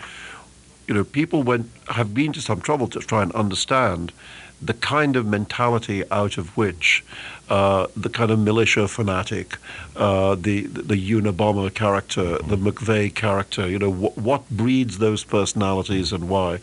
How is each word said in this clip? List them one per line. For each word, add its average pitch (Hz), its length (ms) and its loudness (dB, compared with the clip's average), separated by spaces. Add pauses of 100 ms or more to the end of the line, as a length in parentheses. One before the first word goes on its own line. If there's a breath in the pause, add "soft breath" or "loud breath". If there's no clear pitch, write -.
(880 loud breath)
you - 80 0
know, 98 100 2
people 151 380 0
went, 120 280 0 (180)
have 107 260 -2
been 147 180 0
to 156 80 -10
some 104 220 -2
trouble 120 260 0
to - 120 -8
try 107 220 0
and 87 100 0
understand 101 800 0 (480 loud breath)
the - 140 -2
kind 143 400 0
of 123 100 2
mentality 107 840 0
out 101 260 0
of 90 200 -8
which, 92 480 0 (440 loud breath)
uh, 98 380 4 (100)
the 110 120 -4
kind 117 240 0
of 110 80 4
militia 107 480 4
fanatic, 95 680 -4 (380 loud breath)
uh, 98 400 2
the, 101 280 0
the, - 200 -8
the 98 300 0
Unabomber 101 600 2
character, 98 680 0
the 98 180 -2
McVeigh 104 580 0
character, 98 540 -2
you 98 100 -2
know, 98 140 2
wh-, 95 260 -2
what 127 320 0
breeds 117 480 0
those 107 240 2
personalities 95 920 0
and 87 160 -4
why. 92 340 0